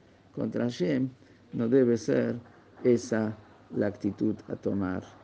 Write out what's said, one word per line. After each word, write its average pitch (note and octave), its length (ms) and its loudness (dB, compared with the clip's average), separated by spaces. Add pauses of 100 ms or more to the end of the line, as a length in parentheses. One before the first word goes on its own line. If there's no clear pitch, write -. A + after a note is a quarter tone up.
(340)
contra A#2 320 -2
Hashem, C3 440 -2 (440)
no A#2 140 -2
debe A#2+ 300 6
ser A#2+ 380 0 (480)
esa A2 540 2 (380)
la A2 120 2
actitud G2+ 480 -2 (120)
a - 80 -6
tomar G2 480 -2 (200)